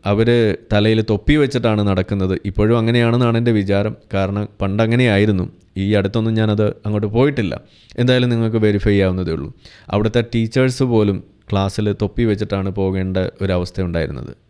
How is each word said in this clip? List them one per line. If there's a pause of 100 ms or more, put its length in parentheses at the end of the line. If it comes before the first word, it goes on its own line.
അവര് (320)
തലയിൽ
തൊപ്പി
വെച്ചിട്ടാണ്
നടക്കുന്നത്. (100)
ഇപ്പോഴും
അങ്ങനെയാണെന്നാണ്
എൻ്റെ
വിചാരം. (140)
കാരണം (140)
പണ്ട്
അങ്ങനെയായിരുന്നു. (320)
ഈ
അടുത്തൊന്നും
ഞാനത് (100)
അങ്ങോട്ട്
പോയിട്ടില്ല. (440)
എന്തായാലും
നിങ്ങൾക്ക്
വെരിഫൈ
ചെയ്യാവുന്നതേ
ഉള്ളൂ. (400)
അവിടുത്തെ
ടീച്ചേഴ്സ്
പോലും (280)
ക്ലാസ്സിൽ
തൊപ്പി
വെച്ചിട്ടാണ്
പോകേണ്ട (240)
ഒരവസ്ഥ
ഉണ്ടായിരുന്നത്. (160)